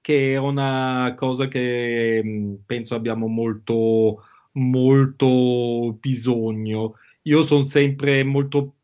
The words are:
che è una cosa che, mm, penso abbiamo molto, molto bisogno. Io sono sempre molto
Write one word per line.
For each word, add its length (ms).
che 340
è 20
una 800
cosa 320
che, 760
mm, 300
penso 280
abbiamo 320
molto, 1000
molto 1500
bisogno. 920
Io 220
sono 200
sempre 600
molto 600